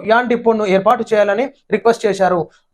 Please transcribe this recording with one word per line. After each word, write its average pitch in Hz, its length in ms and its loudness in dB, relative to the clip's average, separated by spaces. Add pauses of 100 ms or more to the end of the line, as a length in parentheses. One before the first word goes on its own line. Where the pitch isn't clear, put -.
యాన్ 233 220 2
డిపోను 220 380 0
ఏర్పాటు 202 380 0 (100)
చేయాలని 208 360 0 (220)
రిక్వెస్ట్ 226 340 0
చేశారు. 180 420 0 (260)